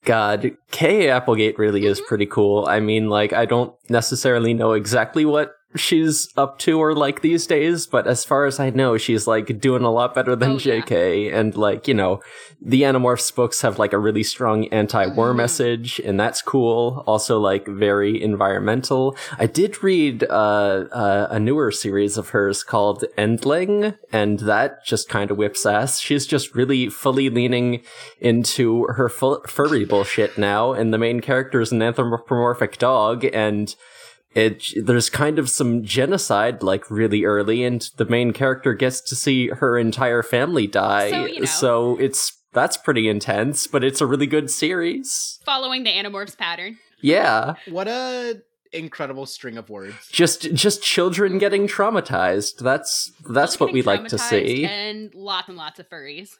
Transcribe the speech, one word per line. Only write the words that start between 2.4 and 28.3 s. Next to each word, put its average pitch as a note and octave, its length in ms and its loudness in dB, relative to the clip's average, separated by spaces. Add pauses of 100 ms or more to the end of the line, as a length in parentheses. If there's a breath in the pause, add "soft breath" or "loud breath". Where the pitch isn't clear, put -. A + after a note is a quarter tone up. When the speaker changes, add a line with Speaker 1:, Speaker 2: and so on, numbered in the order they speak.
Speaker 1:
I G#2 120 2
mean, A2 280 0
like, G#2 240 2
I A2+ 140 2
don't A#2+ 280 0 (140)
necessarily A#2+ 640 2
know A2+ 220 2
exactly A2+ 500 0
what D3 280 0 (240)
she's D#3+ 600 0
up C#3 240 0
to D#3+ 180 2
or D#3 160 2
like C#3+ 260 0
these E3 280 0
days, D#3+ 400 2
but A#2+ 180 0
as A#2+ 180 0
far C#3 220 2
as C3+ 140 -2
I C3+ 100 2
know, B2+ 260 2
she's, A2 300 0
like, A2 320 0
doing B2+ 240 2
a A#2+ 80 4
lot A#2+ 240 2
better B2+ 220 2
than B2 140 2
Speaker 2:
Oh, - 20 2
yeah. C3+ 60 0
Speaker 1:
J A#2 240 0
K, F#2 500 0
and, G#2+ 240 0
like, G#2+ 320 0
you C3+ 60 4
know, G2 280 0 (400 loud breath)
the B2+ 200 4
Animorphs B2+ 520 2
books - 280 0
have, G#2+ 140 0
like, G#2+ 160 2
a G2+ 60 2
really G#2+ 240 2
strong A2 460 0
anti-war G#2+ 640 2
Speaker 2:
Mm-hmm. B2 60 0
Speaker 1:
message, A#2+ 600 -2
and G2+ 220 -2
that's A2+ 220 -2
cool. A#2+ 680 0
Also, G#2+ 320 2
like, G2 260 0
very G2+ 560 0
environmental. G#2+ 960 0 (200 loud breath)
I A2+ 100 2
did G3 360 0
read, D#3 480 2
uh, G#2 640 2
uh, G2+ 380 0
a A2 100 0
newer B2 320 0
series G2+ 440 -2
of G#2+ 120 -8
hers G2+ 340 0
called G#2 420 0 (140)
Endling, F3+ 760 0 (180)
and G#2 280 0
that G#2+ 460 0
just - 220 -4
kinda G2+ 260 -2
whips G#2 320 -2
ass. G#2+ 320 0
She's C#3+ 260 -2
just - 300 -4
really B2+ 340 0
fully C3+ 420 0
leaning B2 520 0 (380 loud breath)
into A#2 720 2